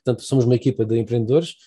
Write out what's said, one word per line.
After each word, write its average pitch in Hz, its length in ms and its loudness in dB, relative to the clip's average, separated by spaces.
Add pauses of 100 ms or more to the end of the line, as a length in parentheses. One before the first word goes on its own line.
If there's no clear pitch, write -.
portanto, 123 180 -2
somos 135 220 0
uma 120 100 4
equipa 120 300 0
de 113 120 0
empreendedores, 117 600 -2 (100)